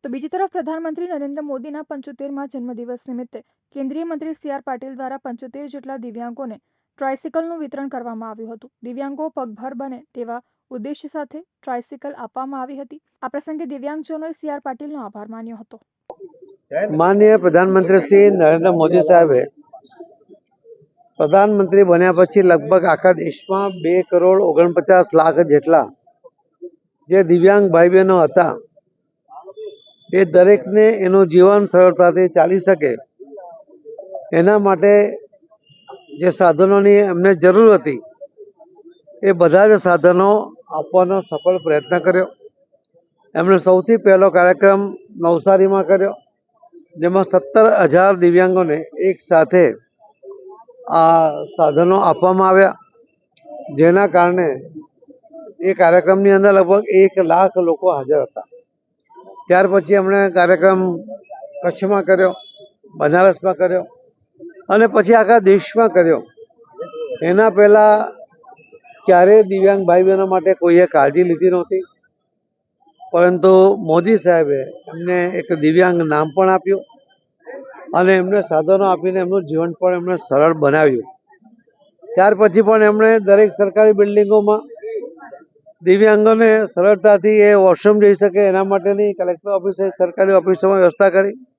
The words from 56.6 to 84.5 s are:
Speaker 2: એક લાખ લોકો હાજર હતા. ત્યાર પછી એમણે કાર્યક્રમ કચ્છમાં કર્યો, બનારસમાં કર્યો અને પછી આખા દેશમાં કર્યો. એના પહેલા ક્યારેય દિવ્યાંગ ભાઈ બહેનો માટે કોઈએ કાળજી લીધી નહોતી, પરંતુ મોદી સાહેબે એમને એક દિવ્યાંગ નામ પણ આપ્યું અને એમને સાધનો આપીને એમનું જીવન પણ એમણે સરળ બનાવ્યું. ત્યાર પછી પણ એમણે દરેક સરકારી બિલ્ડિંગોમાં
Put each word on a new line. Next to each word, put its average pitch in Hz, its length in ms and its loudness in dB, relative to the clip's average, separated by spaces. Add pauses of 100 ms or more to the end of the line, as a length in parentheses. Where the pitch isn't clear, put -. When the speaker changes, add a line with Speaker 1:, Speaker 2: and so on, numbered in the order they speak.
Speaker 2:
એક 190 140 2 (160)
લાખ 180 260 0 (120)
લોકો 165 180 -4 (100)
હાજર 139 280 -2
હતા. - 220 -16 (1000)
ત્યાર 185 260 0
પછી 196 280 0
એમણે 196 200 -2 (160)
કાર્યક્રમ 185 440 2 (840)
કચ્છમાં 190 460 -4
કર્યો, 185 260 2 (640)
બનારસમાં 175 640 0
કર્યો 180 240 -2 (880)
અને 220 220 2
પછી 220 260 2
આખા 208 300 2
દેશમાં 202 460 0
કર્યો. 165 240 2 (1080)
એના 208 280 2
પહેલા 208 380 6 (1120)
ક્યારેય 190 440 6
દિવ્યાંગ 196 380 2
ભાઈ 180 200 2
બહેનો 190 240 0
માટે 185 300 -2
કોઈએ 175 320 2
કાળજી 147 360 2
લીધી 175 260 0
નહોતી, 185 280 -6 (1300)
પરંતુ 180 400 2 (360)
મોદી 175 360 0
સાહેબે 160 340 0 (340)
એમને 175 260 -6 (220)
એક 156 80 -16 (160)
દિવ્યાંગ 175 340 0 (140)
નામ 151 240 -2
પણ 190 180 2
આપ્યું 185 300 -4 (1120)
અને 185 140 2 (100)
એમને 196 180 -2 (100)
સાધનો 175 380 0
આપીને 185 340 -4
એમનું 180 280 -4
જીવન 165 280 -4
પણ 180 220 -2
એમણે 180 160 -6 (100)
સરળ 147 260 0 (100)
બનાવ્યું. 143 440 0 (1080)
ત્યાર 202 260 2
પછી 208 260 2
પણ 220 240 2
એમણે 214 200 2 (180)
દરેક 202 220 4 (100)
સરકારી 208 400 2
બિલ્ડિંગોમાં 208 640 0 (1200)